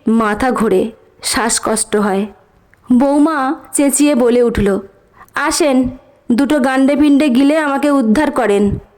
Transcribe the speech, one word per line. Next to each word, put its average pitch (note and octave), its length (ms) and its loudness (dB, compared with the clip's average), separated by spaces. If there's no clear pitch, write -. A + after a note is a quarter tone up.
মাথা A3 420 0
ঘোরে, G#3 400 0
শ্বাসকষ্ট A3 760 -4
হয়। G3+ 300 -2
বৌমা C#4+ 640 2
চেঁচিয়ে D4 420 0
বলে A#3+ 280 2
উঠল, G3+ 380 -2
"আসেন, C4+ 540 0
দুটো C#4 260 0
গান্ডে C4+ 380 2
পিণ্ডে D4 320 2
গিলে C#4 300 2
আমাকে C#4+ 320 -2
উদ্ধার C#4 400 0
করেন। G3+ 480 0